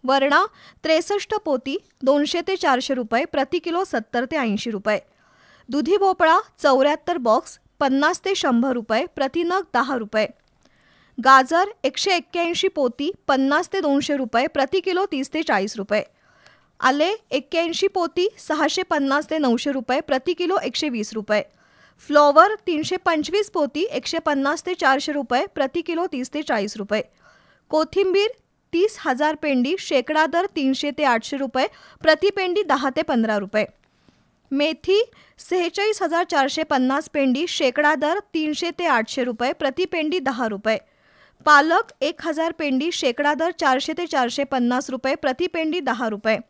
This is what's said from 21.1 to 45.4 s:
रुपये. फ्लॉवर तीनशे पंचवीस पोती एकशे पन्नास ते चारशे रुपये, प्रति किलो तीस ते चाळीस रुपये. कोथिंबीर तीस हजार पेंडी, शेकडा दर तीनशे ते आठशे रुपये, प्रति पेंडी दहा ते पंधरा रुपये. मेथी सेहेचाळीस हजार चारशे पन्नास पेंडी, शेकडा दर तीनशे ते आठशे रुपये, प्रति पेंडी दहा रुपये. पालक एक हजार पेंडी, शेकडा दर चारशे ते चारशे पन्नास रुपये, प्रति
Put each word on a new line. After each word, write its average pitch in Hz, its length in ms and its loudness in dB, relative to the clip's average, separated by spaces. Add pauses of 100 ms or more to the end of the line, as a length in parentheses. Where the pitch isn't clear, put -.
रुपये. 214 300 -2 (640)
फ्लॉवर 294 480 6 (100)
तीनशे 320 320 -2
पंचवीस 349 520 0
पोती 294 340 -2
एकशे - 360 -4
पन्नास 294 460 -2
ते 359 80 -4
चारशे 285 380 0
रुपये, 285 360 -2
प्रति 285 340 -4
किलो 339 260 -4
तीस 262 260 -6
ते 294 80 -4
चाळीस 214 360 -4
रुपये. 208 260 -4 (680)
कोथिंबीर 370 600 2 (440)
तीस 370 320 0
हजार 302 300 0
पेंडी, 285 440 0
शेकडा 311 460 0
दर 339 200 0
तीनशे 285 460 -2
ते 294 120 -4
आठशे 247 340 0
रुपये, 262 300 -2 (340)
प्रति 349 280 4
पेंडी 392 340 -2
दहा 269 260 0
ते 302 120 -2
पंधरा 220 360 0
रुपये. 202 280 -2 (840)
मेथी 320 520 2 (340)
सेहेचाळीस 381 640 -2
हजार 339 220 0
चारशे 311 400 0
पन्नास 277 460 0
पेंडी, 277 380 0
शेकडा 294 480 0
दर 302 240 0 (140)
तीनशे 311 380 -2
ते 349 140 -6
आठशे 240 380 0
रुपये, 240 300 -2
प्रति 302 320 -2
पेंडी 320 340 -2
दहा 254 280 -2
रुपये. 214 300 -2 (680)
पालक 311 420 6 (140)
एक 294 240 -4
हजार 320 260 -2
पेंडी, 302 400 -2
शेकडा 294 420 0
दर 320 180 -2
चारशे 277 420 0
ते 349 140 -4
चारशे 262 360 -2
पन्नास 247 460 0
रुपये, 262 260 -2
प्रति 311 320 -2